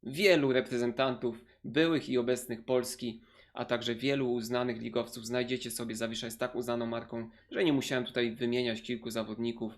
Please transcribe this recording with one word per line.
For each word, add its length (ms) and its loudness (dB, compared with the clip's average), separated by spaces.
Wielu 500 6
reprezentantów, 920 0
byłych 460 2
i 80 2
obecnych 480 0
Polski, 560 -2
a 120 -4
także 300 0
wielu 380 0
uznanych 480 -2
ligowców 440 -4
znajdziecie 460 -2
sobie. 240 -6
Zawisza 320 -4
jest 120 -10
tak 160 -2
uznaną 300 -2
marką, 440 -6
że 120 0
nie 100 6
musiałem 320 0
tutaj 300 0
wymieniać 460 0
kilku 300 -6
zawodników. 680 -4